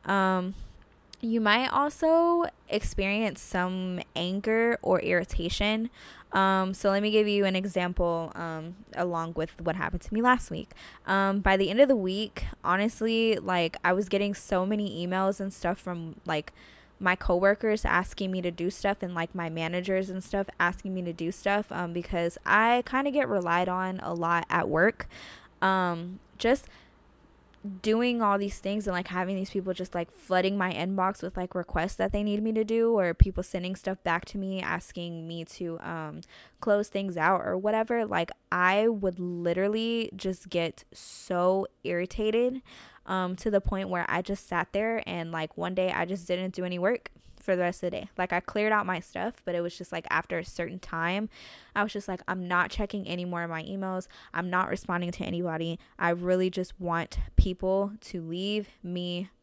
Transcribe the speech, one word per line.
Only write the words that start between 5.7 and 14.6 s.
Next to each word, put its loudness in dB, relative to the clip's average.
Um, 4
so 2
let 4
me 2
give 6
you 4
an 2
example, 0
um, -8
along -2
with -4
what -2
happened -2
to -6
me 2
last 4
week. -8
Um, 2
by 4
the 4
end 0
of 10
the 6
week, -4
honestly, 2
like, 0
I 4
was 0
getting 0
so 0